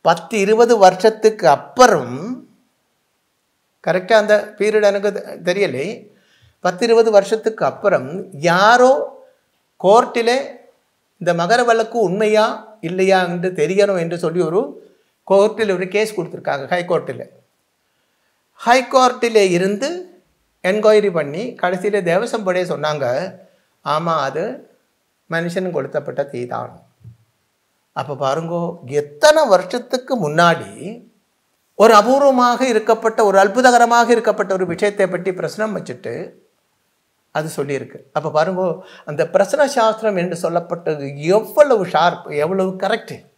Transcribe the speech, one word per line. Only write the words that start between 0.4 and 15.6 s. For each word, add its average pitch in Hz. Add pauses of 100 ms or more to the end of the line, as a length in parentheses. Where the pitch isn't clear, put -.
வருஷத்துக்கு 208
அப்புறம், 151 (1800)
கரெக்டா 180
அந்த 208
பீரியட் 214
எனக்கு 196
தெ-, 185
தெரியலை, 175 (720)
பத்து, 180
இருபது 226
வருஷத்துக்கு 220
அப்புறம் 151
யாரோ 208 (920)
கோர்ட்டிலே 240 (800)
இந்த 175
மகர 202
விளக்கு 226
உண்மையா 214
இல்லையா 185
என்று 175
தெரியணும் 185
என்று 170
சொல்லி 170
ஒரு 170 (680)
கோர்ட்டில் 208